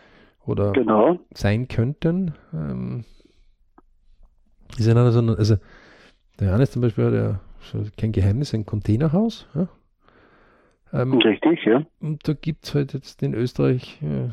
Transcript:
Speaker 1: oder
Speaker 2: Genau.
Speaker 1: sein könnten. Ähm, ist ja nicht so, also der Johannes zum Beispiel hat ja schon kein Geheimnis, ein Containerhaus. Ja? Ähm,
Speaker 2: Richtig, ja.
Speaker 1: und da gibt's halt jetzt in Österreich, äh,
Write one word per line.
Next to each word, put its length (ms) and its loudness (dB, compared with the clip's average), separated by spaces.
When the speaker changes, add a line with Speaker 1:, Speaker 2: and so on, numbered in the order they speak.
Speaker 1:
oder 280 -2
Speaker 2:
Genau. 460 2
Speaker 1:
sein 360 -2
könnten. 640 -2
Ähm, 520 -6
ist 80 2
ja 80 6
nicht 180 6
so, 80 4
also 360 2
der 100 0
Johannes 220 2
zum 120 -4
Beispiel 220 0
hat 100 2
ja 260 -2
schon 360 -8
kein 160 -2
Geheimnis, 420 0
ein 120 -4
Containerhaus. 880 0
Ja? 140 -2
Ähm, 260 0
Speaker 2:
Richtig, 460 2
ja. 200 4
Speaker 1:
und 260 -6
da 80 0
gibt's 400 -10
halt 200 -2
jetzt 280 -10
in 120 -4
Österreich, 680 -2
äh, 300 -4